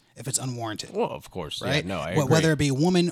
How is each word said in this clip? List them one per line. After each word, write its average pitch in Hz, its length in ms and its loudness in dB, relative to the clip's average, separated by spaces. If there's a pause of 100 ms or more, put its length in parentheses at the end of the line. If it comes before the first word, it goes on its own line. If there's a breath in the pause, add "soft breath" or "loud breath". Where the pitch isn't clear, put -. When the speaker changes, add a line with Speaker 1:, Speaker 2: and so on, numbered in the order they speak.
(180)
Speaker 1:
if 127 120 -10
it's - 80 0
unwarranted. 120 560 -6
Speaker 2:
Well, 214 160 0
of - 200 -12
course. 80 340 -8
Yeah, 120 80 -2
Speaker 1:
Right? 143 140 0
Speaker 2:
no, 92 140 -4
I 78 140 -4
Speaker 1:
Wh-, 156 60 2
Speaker 2:
agree. 139 60 2
Speaker 1:
whether 160 280 4
it 139 40 0
be 143 120 2
a 135 40 2
woman 175 380 4